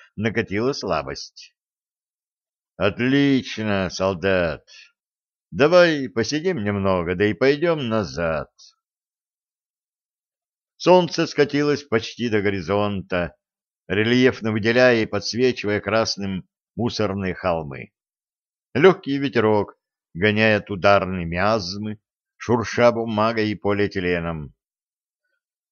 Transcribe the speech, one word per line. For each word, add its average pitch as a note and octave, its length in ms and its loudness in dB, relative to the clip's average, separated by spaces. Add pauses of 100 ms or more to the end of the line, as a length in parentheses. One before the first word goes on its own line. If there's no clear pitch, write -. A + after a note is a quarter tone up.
(160)
накатила A2 580 -2
слабость. - 840 -8 (1200)
«Отлично, A2 1120 0
солдат. F#2 760 -2 (840)
Давай D3+ 600 4
посидим D3+ 520 -2
немного, F#2+ 520 0
да F#2+ 100 0
и G#2+ 80 2
пойдем D3 560 0
назад». E2 640 -2 (2250)
Солнце E3+ 500 4
скатилось D3 580 0
почти A#2 440 -2
до G#2+ 140 0
горизонта, F#2+ 920 -2 (540)
рельефно A2 640 2
выделяя A2+ 500 2
и G#2 40 -2
подсвечивая G#2 720 -2
красным G2 640 -2 (300)
мусорные G2 580 -4
холмы. D2+ 580 -6 (800)
Легкий C#3 440 4
ветерок A2 600 0 (360)
гоняя G#2+ 440 2
от F#2+ 120 -10
ударной F#2 540 2
миазмы, G2+ 720 -4 (380)
шурша A#2 560 2
бумагой A2 580 0
и G#2 40 -4
полиэтиленом. F2+ 1000 -2 (1160)